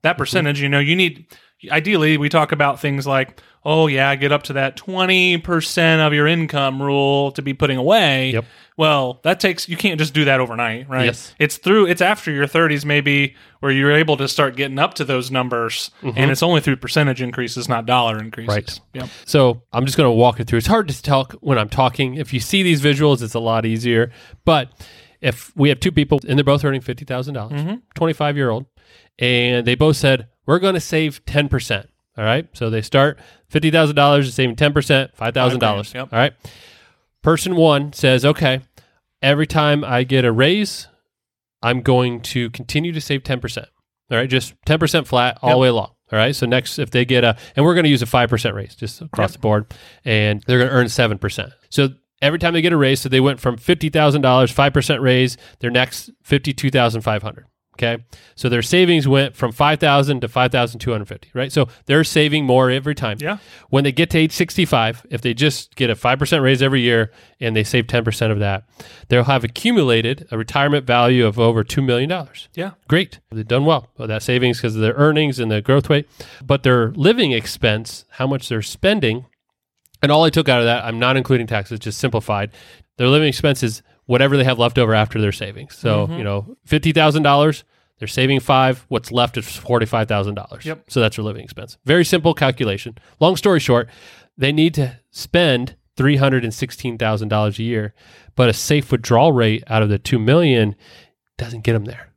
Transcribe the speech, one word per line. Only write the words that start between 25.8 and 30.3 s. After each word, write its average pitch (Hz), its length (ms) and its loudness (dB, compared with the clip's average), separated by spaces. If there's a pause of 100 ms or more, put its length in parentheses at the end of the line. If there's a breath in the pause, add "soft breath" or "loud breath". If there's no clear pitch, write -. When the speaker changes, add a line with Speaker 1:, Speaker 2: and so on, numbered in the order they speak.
Speaker 2:
people 147 340 0
and 127 100 0
they're 143 60 2
both 139 220 2
earning 135 160 -2
fifty 123 240 -12
thousand 131 300 -8
dollars, 127 280 -8
Speaker 1:
Mm-hmm. 180 120 -6 (200)
Speaker 2:
twenty-five-year-old, 143 720 -2 (540 soft breath)
and 123 440 0
they 123 120 2
both 151 200 4
said, 131 300 0 (200)